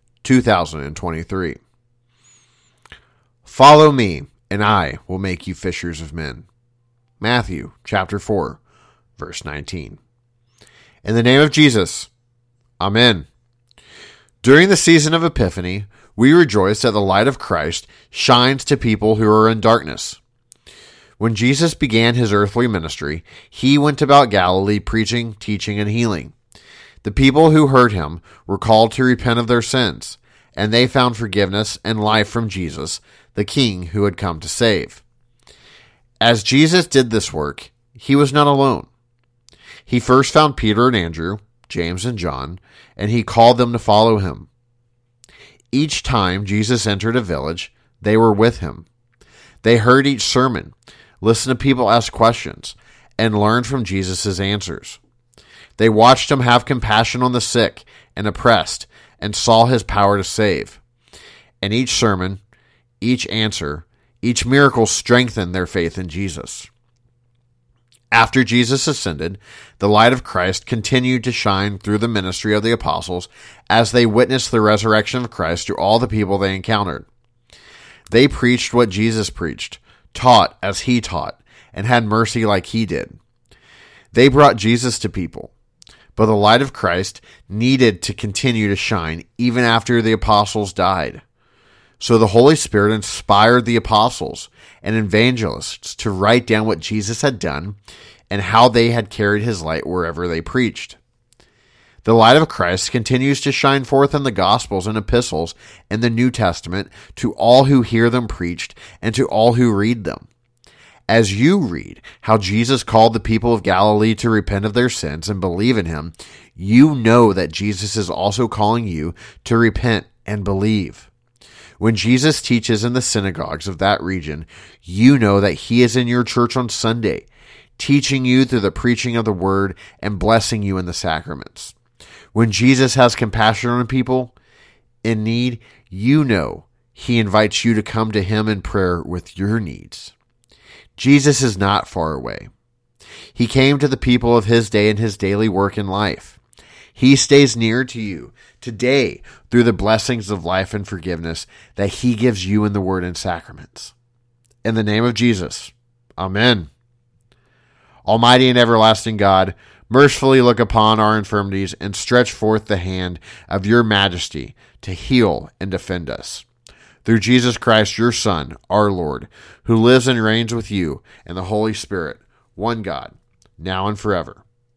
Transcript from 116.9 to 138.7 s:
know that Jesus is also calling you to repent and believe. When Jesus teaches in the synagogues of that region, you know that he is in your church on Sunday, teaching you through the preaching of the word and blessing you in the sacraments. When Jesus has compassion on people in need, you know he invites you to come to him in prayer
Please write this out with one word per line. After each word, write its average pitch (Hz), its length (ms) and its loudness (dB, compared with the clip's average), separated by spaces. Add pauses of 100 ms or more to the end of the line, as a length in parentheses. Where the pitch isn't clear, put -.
know 113 380 4
that 87 180 -4
Jesus 101 460 -6
is 95 120 -4
also 101 380 -2
calling 110 400 -2
you 82 260 -6 (300)
to 117 140 0
repent 113 500 0 (180)
and 101 200 -8
believe. 101 680 -4 (680)
When 110 160 2
Jesus 127 460 0
teaches 113 420 -2
in 120 100 -4
the 127 80 -2
synagogues 95 640 -6
of 92 100 -8
that 95 240 0
region, 82 440 -8 (360)
you 117 380 4
know 101 220 4
that 98 120 0
he 117 280 -2
is 117 140 2
in 123 120 0
your 123 180 -2
church 120 320 -2
on 123 120 -4
Sunday, 113 560 -4 (520)
teaching 139 480 0
you 127 200 4
through 127 140 -2
the 98 120 0
preaching 120 440 -4
of 113 100 -2
the 107 80 -2
word 95 440 -4 (220)
and 101 200 -8
blessing 110 420 0
you 98 160 -4
in 90 80 -6
the 87 80 -8
sacraments. - 800 -10 (580)
When 110 180 2
Jesus 127 440 2
has 123 200 4
compassion 110 560 0
on 123 160 -2
people 127 480 -4 (680)
in 110 200 -2
need, 120 360 -2 (300)
you 123 340 2
know 80 420 -2 (280)
he - 240 -2
invites 107 480 0
you 117 80 2
to 107 80 0
come 110 300 -6
to 107 100 -2
him 107 260 -2
in 101 140 -2
prayer 90 400 -4